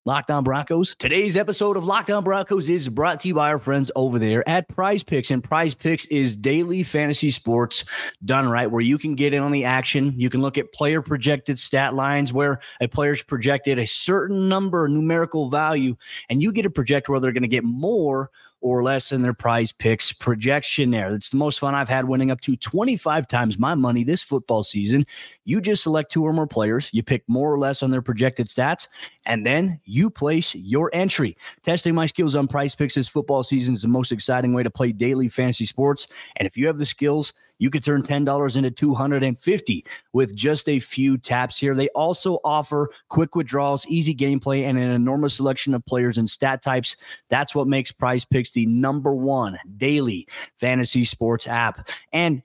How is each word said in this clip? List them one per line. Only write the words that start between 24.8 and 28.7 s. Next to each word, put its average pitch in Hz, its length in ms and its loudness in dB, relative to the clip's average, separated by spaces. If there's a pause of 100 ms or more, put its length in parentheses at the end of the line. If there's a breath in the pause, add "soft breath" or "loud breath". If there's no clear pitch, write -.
You 180 180 0
just 202 220 0
select 156 280 0
two 160 120 0
or 156 80 2
more 156 160 0
players, 113 460 0
you 110 100 0
pick 123 240 -2
more 135 240 0
or 143 80 2
less 139 240 0
on 131 80 2
their 127 100 0
projected 120 460 0
stats, 143 400 -2 (380 loud breath)